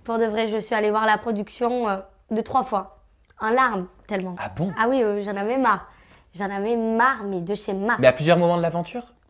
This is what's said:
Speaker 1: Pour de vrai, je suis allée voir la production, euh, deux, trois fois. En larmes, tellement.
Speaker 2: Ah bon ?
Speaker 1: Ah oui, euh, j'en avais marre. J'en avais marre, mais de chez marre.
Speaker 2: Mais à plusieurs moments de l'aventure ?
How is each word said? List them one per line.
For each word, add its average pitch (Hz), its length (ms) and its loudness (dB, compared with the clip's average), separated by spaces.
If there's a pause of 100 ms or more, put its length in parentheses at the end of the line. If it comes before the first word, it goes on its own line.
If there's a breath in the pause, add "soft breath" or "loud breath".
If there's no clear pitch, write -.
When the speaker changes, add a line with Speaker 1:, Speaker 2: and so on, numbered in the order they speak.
Speaker 1:
Pour 226 160 -2
de 226 60 4
vrai, 220 220 0
je 214 100 -2
suis 214 180 -2
allée 214 160 2
voir 214 140 2
la 214 120 4
production, 233 720 -2
euh, 190 80 -2 (320)
deux, 202 140 -2
trois 262 200 0
fois. 202 360 -6 (400)
En 220 100 -2
larmes, 226 380 2 (180)
tellement. 185 320 -4
Speaker 2:
Ah - 180 -8
bon ? 185 220 -2
Speaker 1:
Ah 226 100 2
oui, 262 160 2
euh, 208 200 0
j'en 196 120 -6
avais 214 220 -2
marre. 233 320 2 (460 soft breath)
J'en 190 160 -4
avais 202 240 -2
marre, 226 500 0
mais 190 160 -4
de 180 140 -4
chez 202 180 -6
marre. 214 260 -2
Speaker 2:
Mais 175 80 6
à 127 60 10
plusieurs 170 240 4
moments 175 200 4
de 170 40 0
l'aventure ? 170 420 -4 (260)